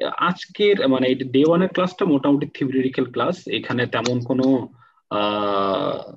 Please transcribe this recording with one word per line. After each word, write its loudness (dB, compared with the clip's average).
আজকের 0
মানে 2
এই 2
ডে 2
ওয়ান 4
এর 2
ক্লাসটা -2
মোটামুটি 2
theoretical -2
class, -4
এখানে -2
তেমন -2
কোনো, 0
আহ, -2